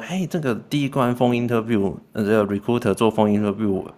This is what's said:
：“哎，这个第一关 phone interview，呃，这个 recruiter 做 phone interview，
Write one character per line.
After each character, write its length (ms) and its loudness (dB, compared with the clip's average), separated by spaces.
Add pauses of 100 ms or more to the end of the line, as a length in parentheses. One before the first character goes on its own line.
：“哎， 220 -4
这 100 -4
个 160 -2
第 280 -4
一 40 0
关 260 0
phone 180 2
interview， 600 0 (200)
呃， 100 -2
这 80 0
个 160 4
recruiter 460 0
做 200 2
phone 240 2
interview， 460 -2 (140)